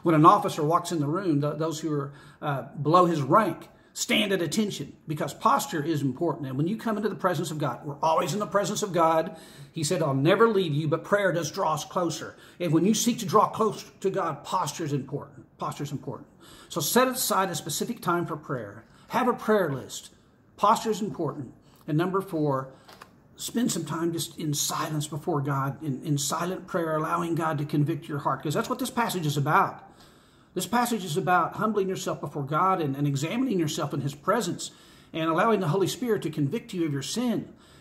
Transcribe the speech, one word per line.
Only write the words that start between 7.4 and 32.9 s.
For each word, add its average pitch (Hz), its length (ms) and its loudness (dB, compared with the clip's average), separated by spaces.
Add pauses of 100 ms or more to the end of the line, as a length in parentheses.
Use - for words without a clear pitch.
of 160 60 -6
God, 143 300 -4
we're 139 160 -10
always 160 320 2
in 208 40 -2
the 208 80 -4
presence 202 360 0
of 196 100 -2
God. 160 460 2 (340)
He 165 100 -6
said, 160 200 0
"I'll 143 100 2
never 180 340 6
leave 190 280 2
you," 151 140 0
but 143 160 0
prayer 202 280 2
does 165 180 -2
draw 165 220 0
us 147 140 -4
closer. 165 500 -4 (240)
And 175 100 0
when 160 140 6
you 214 80 6
seek 226 280 0
to 196 60 -6
draw 185 220 6
close - 420 -2 (100)
to 190 100 0
God, 170 340 -4
posture 175 400 -4
is 143 80 -4
important. - 540 -6 (100)
Posture 147 280 -8
is 143 80 -8
important. - 360 -10 (400)
So 160 140 -4
set 247 260 4
aside 190 400 0
a 175 60 -6
specific 196 480 -6
time 175 240 0
for 160 100 -6
prayer. 113 480 -8 (240)
Have 240 180 0
a 247 60 4
prayer 202 400 2
list. - 380 -10 (480)
Posture 220 320 4
is 190 100 -2
important. 151 540 -6 (340)
And 151 80 0
number 180 240 2
four, 151 540 -2 (600)
spend - 340 -2
some 165 140 -4
time 165 280 -4
just - 280 -6
in 147 140 -2
silence 151 520 -2
before 151 340 -4
God, 135 440 -2
in, 135 180 -4
in 143 160 0
silent 170 480 -4
prayer, 165 300 0
allowing 170 400 -2
God 160 220 0
to 147 60 -4
convict 147 440 0
your 147 100 -6
heart, 139 240 -2
'cause 151 120 -2
that's 220 140 -2
what 247 120 -4
this 254 100 -4
passage 190 340 -2
is 147 120 0
about. 156 520 2 (640)
This 180 120 -4
passage 233 380 0
is 156 120 -4
about 175 380 2
humbling 202 340 0
yourself 180 320 -4
before 151 220 -6
God 175 380 2
and, 139 160 -2